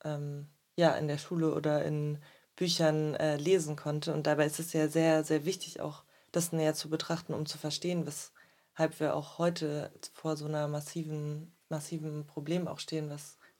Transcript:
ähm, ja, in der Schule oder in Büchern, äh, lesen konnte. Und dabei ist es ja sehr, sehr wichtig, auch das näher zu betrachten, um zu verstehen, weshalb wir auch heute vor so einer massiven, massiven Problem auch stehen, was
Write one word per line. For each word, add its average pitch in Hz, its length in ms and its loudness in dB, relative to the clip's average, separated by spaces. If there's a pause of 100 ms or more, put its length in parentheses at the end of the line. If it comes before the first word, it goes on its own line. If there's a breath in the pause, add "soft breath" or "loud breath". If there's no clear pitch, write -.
ähm, 147 440 -6 (300)
ja, 165 200 6
in 151 120 0
der 147 100 0
Schule 160 360 0
oder 151 300 2
in 151 340 -2 (380 soft breath)
Büchern, 156 600 4
äh, 151 200 2
lesen 151 400 2
konnte. 151 380 -2
Und 151 120 0
dabei 151 200 6
ist 151 140 -2
es 170 120 -6
ja 156 160 4
sehr, 160 360 6
sehr 151 200 2
wichtig, - 380 -4
auch 151 240 -8 (300)
das 170 160 2
näher 156 220 4
zu 156 140 -6
betrachten, 160 460 -2
um 151 120 -2
zu 147 120 -8
verstehen, 165 480 -2
weshalb - 920 -6
wir 151 160 2
auch - 220 -6
heute 160 520 0 (220)
vor 156 240 -4
so 151 80 -8
einer 151 240 0
massiven, 151 840 -6 (160)
massiven 151 580 -6
Problem 160 420 -2
auch 151 100 -8
stehen, 151 320 -4
was 147 280 -14 (220 soft breath)